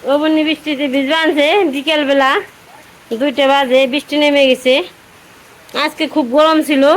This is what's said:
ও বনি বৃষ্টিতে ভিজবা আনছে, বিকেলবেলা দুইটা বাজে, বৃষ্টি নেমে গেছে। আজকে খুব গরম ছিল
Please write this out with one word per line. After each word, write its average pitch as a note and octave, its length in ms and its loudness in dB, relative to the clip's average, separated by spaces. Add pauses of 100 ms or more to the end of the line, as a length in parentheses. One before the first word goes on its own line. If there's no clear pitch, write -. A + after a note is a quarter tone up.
ও B3 140 -4
বনি D#4 260 0
বৃষ্টিতে D4 440 -4
ভিজবা C#4 320 -2
আনছে, D4+ 280 0 (180)
বিকেলবেলা C#4 680 0 (800)
দুইটা C4+ 360 -2
বাজে, C4+ 400 2
বৃষ্টি C#4 300 -6
নেমে C#4+ 300 2
গেছে। B3+ 260 0 (1000)
আজকে D4+ 320 -6
খুব D4+ 240 -2
গরম D#4 320 4
ছিল C4+ 200 0 (140)